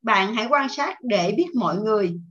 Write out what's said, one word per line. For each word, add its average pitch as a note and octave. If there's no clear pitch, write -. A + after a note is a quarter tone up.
bạn G#3
hãy D#4+
quan C#4
sát D4
để G3+
biết F4+
mọi G#3+
người G3+